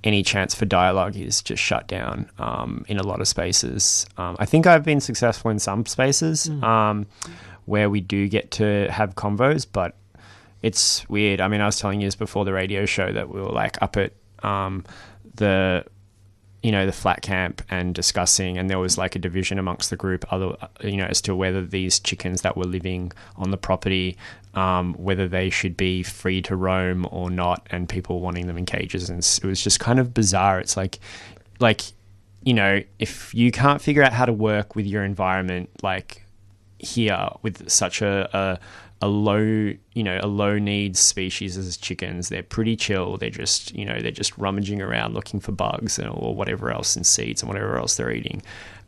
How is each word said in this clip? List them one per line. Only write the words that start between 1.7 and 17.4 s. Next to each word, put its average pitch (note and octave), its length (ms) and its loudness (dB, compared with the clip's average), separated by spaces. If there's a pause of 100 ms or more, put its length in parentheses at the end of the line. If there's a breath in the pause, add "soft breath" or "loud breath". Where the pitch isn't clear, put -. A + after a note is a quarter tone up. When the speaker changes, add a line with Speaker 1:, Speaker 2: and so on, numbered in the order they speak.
Speaker 1:
down, - 500 -6
um, - 480 -6
in G#2 100 -4
a G2 60 -2
lot G2 180 -4
of F#2 60 -2
spaces. - 800 0 (120)
Um, F2+ 200 -4
I G#2 80 -2
think E3 220 6
I've D#3+ 160 8
been D3 160 4
successful A#2 500 0
in G#2 80 0
some G2+ 260 0
spaces, D3 640 0
Speaker 2:
Mm. D3 140 -4
Speaker 1:
um, G#2+ 440 4 (580 loud breath)
where G#2 260 2
we G2+ 100 0
do G2+ 280 0
get G#2 240 -2
to G#2 400 2
have G#2 240 0
convos, B2 540 0
but F2+ 260 -2 (680 loud breath)
it's - 460 0
weird. G2+ 320 2
I F#2 80 2
mean, G#2 120 2
I G#2 60 4
was G#2 140 0
telling G2+ 200 0
you G2 60 0
this G2 80 -2
before G#2 300 -2
the F#2+ 80 -2
radio G2 340 0
show G2 260 0
that G#2 160 -4
we G2 120 -8
were, F#2+ 100 -4
like, G#2 320 -2
up G2+ 140 -2
at, G2 160 0 (320)
um, G2 400 -2 (500 loud breath)
the, F#2+ 500 2 (800)
you A2+ 80 2
know, G2 140 4
the F#2+ 80 2
flat - 300 0
camp F#2 480 -2